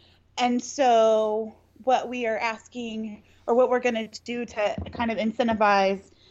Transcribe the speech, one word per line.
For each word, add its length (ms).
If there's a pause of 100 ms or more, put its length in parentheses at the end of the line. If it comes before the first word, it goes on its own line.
(380)
And 260
so 880 (300)
what 260
we 180
are 100
asking, 840 (240)
or 80
what 140
we're 100
gonna 280 (160)
do 220
to 300 (180)
kind 180
of 60
incentivize 840 (300)